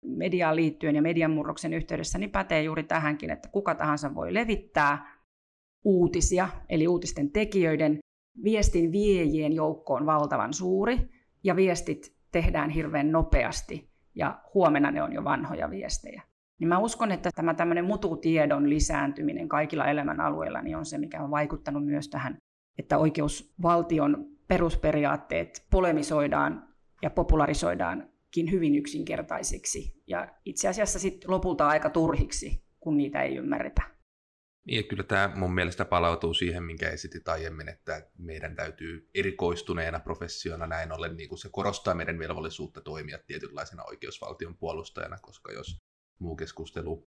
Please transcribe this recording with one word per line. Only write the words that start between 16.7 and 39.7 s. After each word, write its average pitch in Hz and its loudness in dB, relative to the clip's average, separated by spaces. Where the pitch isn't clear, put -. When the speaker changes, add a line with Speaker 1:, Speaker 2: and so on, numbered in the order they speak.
Speaker 1:
uskon, 220 0
että 180 -2
tämä 165 0
tämmöinen 170 2
mututiedon 160 2
lisääntyminen 147 0
kaikilla 151 0
elämän 147 0
alueilla 156 -2
niin 160 -6
on 156 -6
se, - -8
mikä 151 -6
on 143 -6
vaikuttanut 147 -2
myös 147 -2
tähän, 139 -6
että - 0
oikeusvaltion 156 2
perusperiaatteet 151 0
polemisoidaan 151 2
ja 151 0
popularisoidaankin 165 0
hyvin 165 4
yksinkertaisiksi, - -4
ja - -4
itse 196 -2
asiassa 196 0
sit 190 -4
lopulta 175 2
aika 151 4
turhiksi, - 0
kun 156 0
niitä 139 0
ei 135 0
ymmärretä. 135 -2
Speaker 2:
Niin, 120 -2
kyllä 95 -6
tää 98 2
mun 92 0
mielestä 87 0
palautuu 85 2
siihen, 87 -2
minkä 82 -4
esitit 80 -10
aiemmin, 80 -6
että 78 -12
meidän 80 -12
täytyy 80 -10
erikoistuneena 87 -2